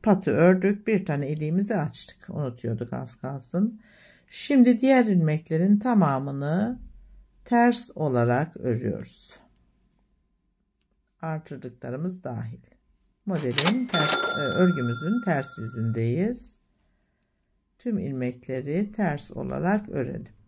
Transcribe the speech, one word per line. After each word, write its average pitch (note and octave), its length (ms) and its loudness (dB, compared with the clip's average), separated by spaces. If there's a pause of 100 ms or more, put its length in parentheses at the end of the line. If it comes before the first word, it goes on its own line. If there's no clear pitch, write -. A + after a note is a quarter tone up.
Patı - 280 4
ördük. F#3 560 4
Bir G3+ 180 2
tane C#3+ 240 -2
iliğimizi D#3+ 480 -2
açtık. - 540 -8
Unutuyorduk A#2 640 -6
az B2+ 220 -10
kalsın. E3+ 680 -4 (480)
Şimdi B3 520 2
diğer C4 240 6
ilmeklerin E3+ 760 2
tamamını D#3+ 1000 0 (640)
ters A#3+ 500 4
olarak B2+ 600 2
örüyoruz. - 920 -4 (1700)
Artırdıklarımız D#3 1040 -8
dahil. A#2 360 -8 (680)
Modelin F3+ 600 0
ters, - 280 2
e, - 260 -4
örgümüzün D3+ 840 0
ters - 340 -4
yüzündeyiz. A#2 1000 -4 (1160)
Tüm A3+ 200 -2
ilmekleri C3+ 960 -4
ters D#3 380 -2
olarak D#3 580 -2
örelim. - 440 -6 (160)